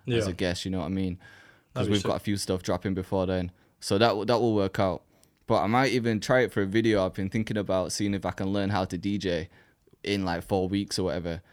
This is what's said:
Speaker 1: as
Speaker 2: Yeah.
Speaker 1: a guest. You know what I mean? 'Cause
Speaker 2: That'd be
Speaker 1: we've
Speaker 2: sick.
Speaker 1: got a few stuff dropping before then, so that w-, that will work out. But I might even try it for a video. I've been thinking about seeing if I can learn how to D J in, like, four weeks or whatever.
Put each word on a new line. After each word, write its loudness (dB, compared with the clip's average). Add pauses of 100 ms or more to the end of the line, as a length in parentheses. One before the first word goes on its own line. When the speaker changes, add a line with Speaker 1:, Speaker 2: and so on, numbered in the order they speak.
Speaker 1:
as 0
Speaker 2:
Yeah. -2
Speaker 1:
a -4
guest. -2
You -4
know -2
what -4
I -6
mean? -2
'Cause -20 (520)
Speaker 2:
That'd 0
be 2
Speaker 1:
we've 2
Speaker 2:
sick. -2
Speaker 1:
got 0
a -4
few -2
stuff -2
dropping 0
before 0
then, 0 (300)
so 0
that 6
w-, 0
that 4
will 4
work 0
out. 0 (440)
But 2
I 0
might 2
even 0
try 4
it 0
for 0
a 2
video. 4
I've -2
been -4
thinking -2
about 0
seeing -2
if -6
I 0
can -4
learn 0
how 0
to -6
D -2
J -2 (560)
in, 0
like, -2
four 0
weeks -2
or -2
whatever. -4 (120)